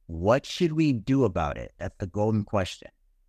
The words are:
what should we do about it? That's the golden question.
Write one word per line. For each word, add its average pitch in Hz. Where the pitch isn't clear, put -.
what 92
should 170
we 156
do 127
about 80
it? 60
That's 90
the 98
golden 107
question. -